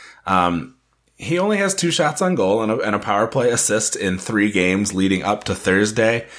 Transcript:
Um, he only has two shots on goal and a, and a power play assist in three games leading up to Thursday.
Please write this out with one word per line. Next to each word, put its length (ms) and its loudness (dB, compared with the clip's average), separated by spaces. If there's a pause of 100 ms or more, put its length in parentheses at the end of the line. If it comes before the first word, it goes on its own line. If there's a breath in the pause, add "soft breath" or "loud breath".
(260 loud breath)
Um, 480 0 (460)
he 200 -2
only 160 0
has 180 -2
two 160 -2
shots 320 0
on 140 0
goal 260 2
and 80 -2
a, 80 0
and 160 -2
a 60 -2
power 260 2
play 240 0
assist 460 0
in 220 -2
three 340 0
games 420 2
leading 300 2
up 180 -2
to 140 -4
Thursday. 720 0 (100)